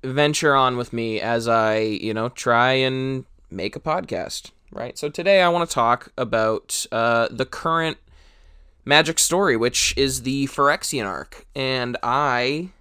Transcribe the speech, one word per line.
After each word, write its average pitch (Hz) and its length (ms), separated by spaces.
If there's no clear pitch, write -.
venture 143 540
on 127 220
with 123 160
me 113 260
as 117 300
I, 110 300
you 110 340
know, 110 160
try 123 420
and 131 540
make 92 240
a - 60
podcast, 156 720
right? - 260
So 147 120
today 190 320
I 175 80
wanna 170 160
talk 120 520
about, 110 720
uh, 117 400
the 123 160
current 165 520
Magic 151 340
story, 170 380
which 120 400
is 135 240
the 135 260
Phyrexian 143 580
arc, 80 480
and 131 480
I 135 680